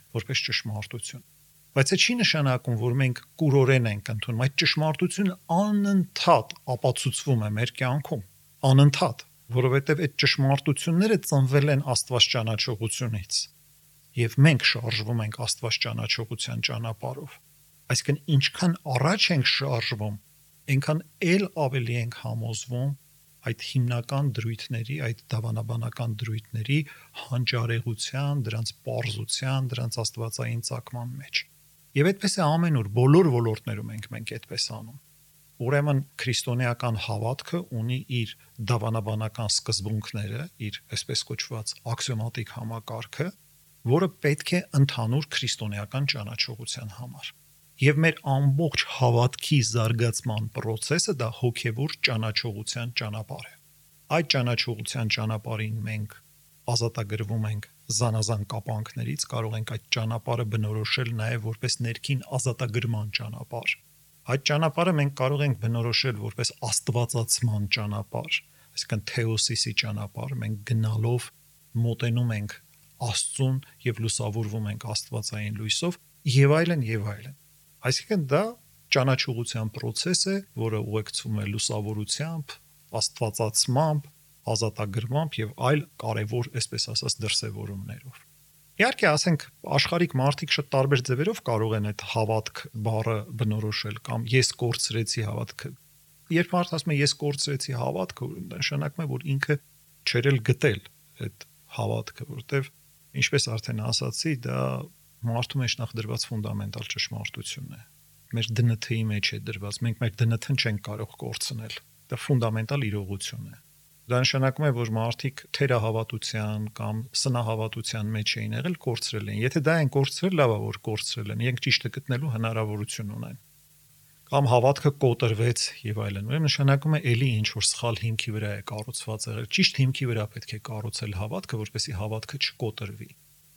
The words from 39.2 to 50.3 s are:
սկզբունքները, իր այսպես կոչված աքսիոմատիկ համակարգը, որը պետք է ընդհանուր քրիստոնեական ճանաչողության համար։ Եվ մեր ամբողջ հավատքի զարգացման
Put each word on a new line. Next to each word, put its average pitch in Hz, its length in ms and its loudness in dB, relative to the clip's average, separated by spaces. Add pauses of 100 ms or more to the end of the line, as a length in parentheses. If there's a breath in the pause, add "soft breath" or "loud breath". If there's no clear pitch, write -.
սկզբունքները, 107 960 -4 (120)
իր 104 300 -8
այսպես - 340 -4
կոչված - 520 -8 (100)
աքսիոմատիկ 113 720 -4
համակարգը, 113 760 -8 (580)
որը 160 300 4
պետք - 340 0
է 180 200 2
ընդհանուր 139 580 4
քրիստոնեական 110 800 -4
ճանաչողության 113 840 -6
համար։ 123 380 -14 (500)
Եվ 143 220 6
մեր 160 220 4
ամբողջ 139 640 2
հավատքի 123 760 4
զարգացման 113 840 0